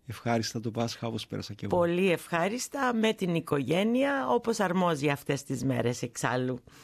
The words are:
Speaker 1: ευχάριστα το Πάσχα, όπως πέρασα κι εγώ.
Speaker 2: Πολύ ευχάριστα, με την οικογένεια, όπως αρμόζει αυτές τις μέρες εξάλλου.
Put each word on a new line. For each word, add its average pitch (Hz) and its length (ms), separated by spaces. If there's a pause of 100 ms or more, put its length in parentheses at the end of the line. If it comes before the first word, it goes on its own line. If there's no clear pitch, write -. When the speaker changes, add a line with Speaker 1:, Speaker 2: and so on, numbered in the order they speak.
Speaker 1:
ευχάριστα 117 540
το 117 100
Πάσχα, 117 360
όπως 113 200
πέρασα 104 280
κι - 100
εγώ. 110 120
Speaker 2:
Πολύ 175 340
ευχάριστα, 226 840
με 220 180
την 180 220
οικογένεια, 226 920
όπως 233 320
αρμόζει 175 480
αυτές 139 340
τις 127 220
μέρες 120 380
εξάλλου. 127 560 (260)